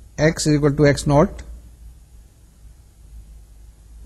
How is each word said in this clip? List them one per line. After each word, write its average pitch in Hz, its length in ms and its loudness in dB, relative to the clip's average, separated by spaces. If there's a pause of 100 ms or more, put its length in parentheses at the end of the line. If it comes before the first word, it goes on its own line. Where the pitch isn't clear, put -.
(180)
x 156 300 0
is 151 100 2
equal 143 180 0
to 147 160 4
x - 160 -4
naught 151 400 0 (2500)